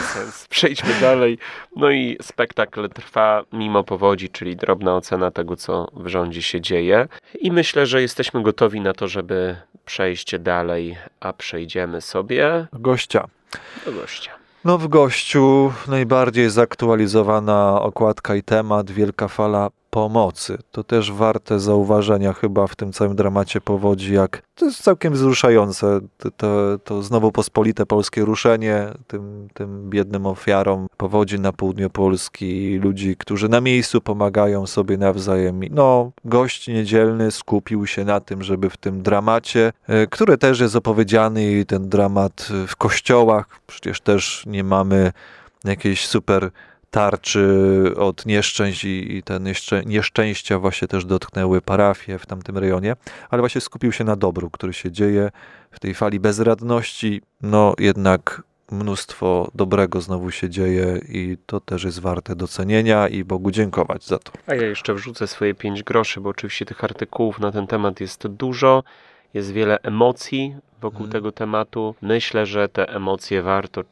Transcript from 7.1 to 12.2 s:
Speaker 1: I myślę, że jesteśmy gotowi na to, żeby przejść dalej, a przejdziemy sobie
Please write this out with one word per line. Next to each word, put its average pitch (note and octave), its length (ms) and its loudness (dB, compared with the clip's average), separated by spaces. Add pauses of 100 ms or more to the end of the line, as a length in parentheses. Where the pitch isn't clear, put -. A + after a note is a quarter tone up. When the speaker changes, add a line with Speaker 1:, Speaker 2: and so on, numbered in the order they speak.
Speaker 1:
I F#3 120 -2
myślę, D3+ 340 2
że B2+ 160 2
jesteśmy B2 400 -2
gotowi G#2+ 380 2
na G2 120 0
to, G2 160 -6
żeby F#2 480 -4 (280)
przejść F#2 540 -4
dalej, E2+ 580 -2 (240)
a F#2+ 120 -8
przejdziemy E2+ 680 -8
sobie D3 720 -2